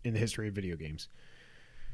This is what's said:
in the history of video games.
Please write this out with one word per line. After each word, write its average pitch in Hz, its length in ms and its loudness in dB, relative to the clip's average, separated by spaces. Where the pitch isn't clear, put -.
in 117 80 4
the 110 80 6
history 110 280 4
of 98 60 0
video 92 220 2
games. 78 320 -4